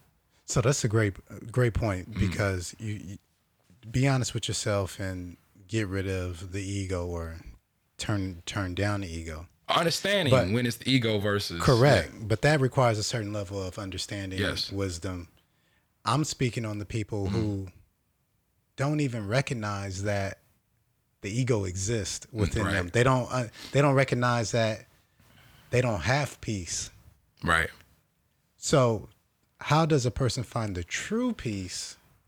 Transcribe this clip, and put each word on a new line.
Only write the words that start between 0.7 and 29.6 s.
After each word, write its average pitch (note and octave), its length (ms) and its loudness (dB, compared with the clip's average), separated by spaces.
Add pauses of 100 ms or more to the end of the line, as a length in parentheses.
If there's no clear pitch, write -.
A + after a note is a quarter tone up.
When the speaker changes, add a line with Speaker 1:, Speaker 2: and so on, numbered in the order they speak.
Speaker 1:
a B2+ 40 2
great, G#2 280 2 (360)
great A#2+ 220 2
point, G2 380 0
Speaker 2:
Mm-hmm. G2+ 80 -4
Speaker 1:
because F#2+ 600 0
you, G#2+ 140 -6 (120)
you G2 120 -12 (720)
be B2+ 160 2
honest C3 260 2
with A2+ 140 -4
yourself G2+ 520 -2
and F#2 380 -8 (300)
get A2 200 -2
rid F#2+ 200 -2
of F2+ 440 -4
the G2 120 -4
ego, F#2+ 420 -2
or E2 320 -6 (600)
turn, F#2+ 480 -4
turn F#2+ 280 -4
down G2+ 280 0
the F#2+ 60 -8
ego. E2 380 -8 (240)
Speaker 2:
Understanding E3+ 640 2
Speaker 1:
But A#2 180 6
Speaker 2:
when A#2+ 160 2
it's A#2 120 -2
the - 140 -2
ego A2+ 280 4
versus G2+ 420 -2
Speaker 1:
Correct. B2 520 6
Speaker 2:
Yeah. A#2 140 -12
Speaker 1:
But A2 140 0
that D3 180 4
requires B2 380 4
a G#2 60 -2
certain G#2 280 -4
level G2+ 300 -6
of F#2 180 -6
understanding, F#2+ 600 -6
Speaker 2:
Yes. F2+ 320 -2
Speaker 1:
wisdom. F#2 580 -4 (720)
I'm C3 220 2
speaking A#2+ 400 -2
on G#2 140 -6
the G2+ 60 -8
people G#2 420 -4
Speaker 2:
Mm-hmm. G2+ 80 0
Speaker 1:
who G2+ 320 -2 (1080)
don't D3+ 240 0
even A#2 280 -2
recognize G2+ 760 -2
that G2+ 360 0 (840)
the G#2 80 -6
ego A#2 360 2
exists F#2+ 680 -4
within G#2+ 320 0
Speaker 2:
Right. E2+ 80 2
Speaker 1:
them. F2 180 0
They A#2+ 120 4
don't, B2+ 280 4
uh, B2 140 0 (260)
they C#3 100 4
don't C#3+ 120 6
recognize B2 580 2
that A2 340 2 (840)
they A#2+ 100 2
don't A2+ 220 0
have C3 400 0
peace. - 480 -6 (540)
Speaker 2:
Right. E2 260 2 (880)
Speaker 1:
So A#2+ 500 4 (520)
how D#3 260 4